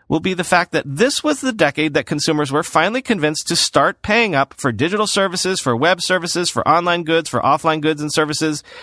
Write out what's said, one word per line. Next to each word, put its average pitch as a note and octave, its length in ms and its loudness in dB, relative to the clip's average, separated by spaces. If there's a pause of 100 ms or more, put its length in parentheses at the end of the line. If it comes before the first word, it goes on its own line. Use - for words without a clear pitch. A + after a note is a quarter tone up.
will D#3 120 0
be F#3 140 0
the F3 100 -2
fact - 280 2
that - 140 -2
this E3+ 380 0
was D4+ 180 -2
the C4 120 -2
decade D3+ 400 0
that D3 120 0
consumers D3+ 460 -2
were D3+ 120 0
finally G3 380 0
convinced D#3 460 -2
to F3 80 -2
start D#3 460 0
paying G#3+ 320 0
up C3+ 240 0
for C3 140 -2
digital F3 340 0
services, F#3 540 -2
for A#2+ 160 0
web E3+ 260 2
services, F3 480 -2
for - 180 -2
online F3 360 2
goods, D#3+ 260 0
for B2 120 -2
offline D#3 400 2
goods D3+ 200 0
and D3+ 100 -4
services D3+ 520 0 (200)